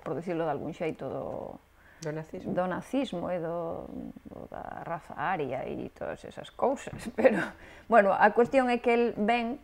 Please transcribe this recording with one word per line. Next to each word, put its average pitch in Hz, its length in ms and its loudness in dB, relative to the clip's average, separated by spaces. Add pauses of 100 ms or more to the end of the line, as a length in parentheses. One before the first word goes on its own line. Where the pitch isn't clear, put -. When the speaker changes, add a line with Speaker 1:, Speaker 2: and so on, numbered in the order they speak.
Speaker 1:
por 160 160 -4
decirlo 165 280 -2
de 151 80 0
algún - 200 -6
xeito, - 360 -6
do - 160 -6 (760)
Speaker 2:
Do 156 160 -6
nazismo. 180 400 -6
Speaker 1:
do 180 80 2
nazismo 180 640 -2
e 180 80 -2
do, 170 480 -4 (400)
do - 240 -14
da - 400 -10
raza - 320 -8
aria 143 480 -2
e - 240 -8
todas - 320 -8
esas - 240 -14
cousas, - 480 -2
<laughs> 220 220 -10
pero, 226 260 6 (480)
bueno, 202 240 8
a 214 160 8
cuestión 240 400 4
é 240 80 2
que 240 160 4
el 240 80 6 (160)
ven 233 440 2